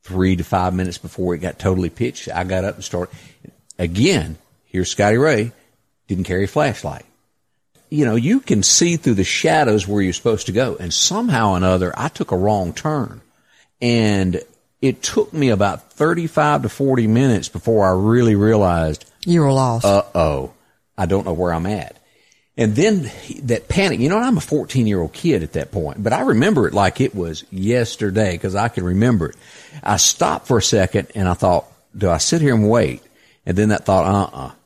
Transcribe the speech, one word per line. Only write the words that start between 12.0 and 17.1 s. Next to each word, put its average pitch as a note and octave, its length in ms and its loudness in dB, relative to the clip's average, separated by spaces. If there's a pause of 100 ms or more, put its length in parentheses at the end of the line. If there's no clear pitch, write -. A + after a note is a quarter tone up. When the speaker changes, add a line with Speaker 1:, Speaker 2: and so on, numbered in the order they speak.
Speaker 1:
took - 220 -8
a F#2+ 60 0
wrong F#2 360 0
turn. B2 480 -6 (600)
And G#2 600 0 (400)
it - 220 0
took - 300 -2
me D3 160 0
about G2+ 440 -2
thirty-five D3+ 680 0
to A#2 60 -4
forty C3 380 0
minutes A#2 420 2